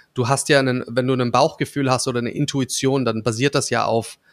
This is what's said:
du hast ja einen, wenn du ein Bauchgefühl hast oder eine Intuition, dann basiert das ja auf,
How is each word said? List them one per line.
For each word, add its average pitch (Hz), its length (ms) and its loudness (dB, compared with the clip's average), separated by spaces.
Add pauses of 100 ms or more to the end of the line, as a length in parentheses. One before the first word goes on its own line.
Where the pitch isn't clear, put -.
(140)
du 120 140 -2
hast 135 200 0
ja 143 120 6
einen, 127 260 0
wenn 127 200 -2
du 131 80 2
ein 123 180 0
Bauchgefühl 139 580 0
hast 127 160 0
oder 120 140 -2
eine 117 100 -4
Intuition, 135 760 -2
dann 113 180 -2
basiert 120 320 0
das 139 160 0
ja 113 140 0
auf, 110 340 -2 (140)